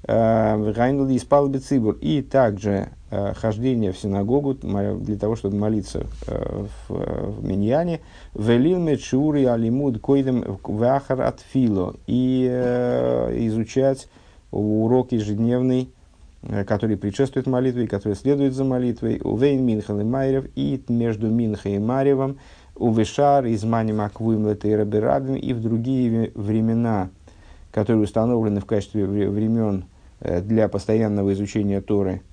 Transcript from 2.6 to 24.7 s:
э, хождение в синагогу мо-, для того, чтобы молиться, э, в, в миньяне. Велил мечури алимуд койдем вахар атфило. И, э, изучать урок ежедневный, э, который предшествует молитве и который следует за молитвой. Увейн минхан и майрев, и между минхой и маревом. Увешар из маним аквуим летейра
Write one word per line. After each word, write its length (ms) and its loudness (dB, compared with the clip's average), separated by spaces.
э, 240 -4
хождение 580 -2
в 60 -8
синагогу 640 -2
мо-, 340 -2
для 220 -6
того, 180 -2
чтобы 220 -4
молиться, 480 -2
э, 380 -6
в, 60 -8
в 60 -8
миньяне. 560 0
Велил 440 2
мечури 680 0
алимуд 540 0
койдем 640 0
вахар 580 0
атфило. 760 0
И, 460 2
э, 960 0
изучать 600 0
урок 600 2
ежедневный, 800 0
э, 220 -4
который 320 0
предшествует 500 -2
молитве 380 0
и 20 -8
который 260 -2
следует 400 0
за 100 -2
молитвой. 600 -2
Увейн 420 2
минхан 360 0
и 20 -2
майрев, 420 0
и 320 -4
между 420 0
минхой 460 0
и 40 0
маревом. 580 0
Увешар 680 2
из 180 -2
маним 380 0
аквуим 460 0
летейра 380 0